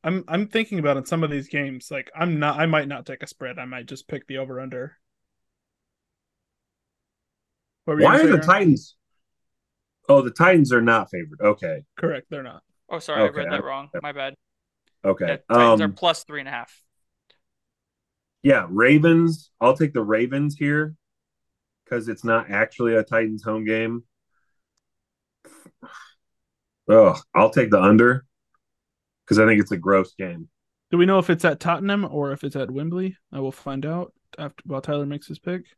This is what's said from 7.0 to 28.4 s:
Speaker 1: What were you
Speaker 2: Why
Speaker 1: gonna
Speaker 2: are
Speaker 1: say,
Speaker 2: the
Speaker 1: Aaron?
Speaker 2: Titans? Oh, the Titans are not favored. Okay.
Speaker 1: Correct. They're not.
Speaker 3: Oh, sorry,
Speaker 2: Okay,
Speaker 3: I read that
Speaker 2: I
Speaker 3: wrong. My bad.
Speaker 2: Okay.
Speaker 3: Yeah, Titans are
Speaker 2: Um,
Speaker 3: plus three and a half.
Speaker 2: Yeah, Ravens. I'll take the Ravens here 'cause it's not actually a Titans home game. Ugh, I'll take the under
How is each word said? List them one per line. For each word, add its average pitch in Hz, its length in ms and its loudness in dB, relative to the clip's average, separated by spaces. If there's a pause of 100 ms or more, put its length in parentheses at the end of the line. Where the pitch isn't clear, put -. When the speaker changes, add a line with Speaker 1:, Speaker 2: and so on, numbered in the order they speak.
Speaker 1:
What 156 100 -4
were 151 60 0
you - 60 6
Speaker 2:
Why 247 100 6
Speaker 1:
gonna 320 80 6
Speaker 2:
are - 20 6
Speaker 1:
say, 294 40 6
Speaker 2:
the 190 80 6
Speaker 1:
Aaron? 156 100 0
Speaker 2:
Titans? 185 480 2 (1120)
Oh, 139 140 8
the 123 100 -4
Titans 160 400 4
are 120 100 4
not 117 280 0
favored. 87 300 -12
Okay. 104 440 -2 (120)
Speaker 1:
Correct. 151 340 -6
They're 143 120 -12
not. 123 200 -20 (280)
Speaker 3:
Oh, 165 80 -8
sorry, 147 240 -4
Speaker 2:
Okay, 143 180 -2
Speaker 3:
I 143 40 -6
read - 80 -8
that 147 100 -6
Speaker 2:
I - 20 -12
Speaker 3:
wrong. 139 240 -12 (140)
My 147 100 -12
bad. 135 220 -10 (680)
Speaker 2:
Okay. 92 220 -2
Speaker 3:
Yeah, - 100 -4 (140)
Titans 117 300 4
are 107 40 2
Speaker 2:
Um, 101 100 -2
Speaker 3:
plus 170 300 -2
three 147 160 -12
and 135 80 -16
a 139 40 -12
half. 117 300 -16 (1600)
Speaker 2:
Yeah, 127 260 2
Ravens. 156 840 2 (100)
I'll 170 160 2
take 151 160 -2
the 120 120 -4
Ravens 131 520 -2
here 151 380 -4 (960)
'cause 117 200 -6
it's 110 140 -10
not 113 280 -2
actually 113 440 -2
a 110 80 2
Titans 110 400 -4
home 110 220 -6
game. 113 400 -4 (2750)
Ugh, 92 300 6 (160)
I'll 110 160 4
take 120 200 0
the 101 120 4
under 117 420 4 (1000)